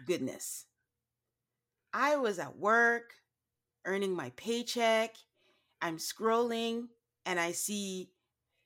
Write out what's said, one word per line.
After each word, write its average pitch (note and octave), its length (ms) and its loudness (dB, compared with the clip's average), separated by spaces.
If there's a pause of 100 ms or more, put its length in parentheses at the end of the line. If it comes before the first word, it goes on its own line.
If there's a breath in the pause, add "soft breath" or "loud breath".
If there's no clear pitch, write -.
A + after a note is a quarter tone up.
goodness. C3 600 -4 (1300)
I C#4 220 4
was G#3+ 240 0
at D3 180 -8
work, A#3 540 4 (720)
earning F#3+ 300 0
my C3+ 220 -6
paycheck. A3+ 760 0 (680)
I'm E3 160 -4
scrolling, A#3 920 0 (380)
and F3+ 140 0
I E3+ 120 2
see F#3+ 580 -6 (560)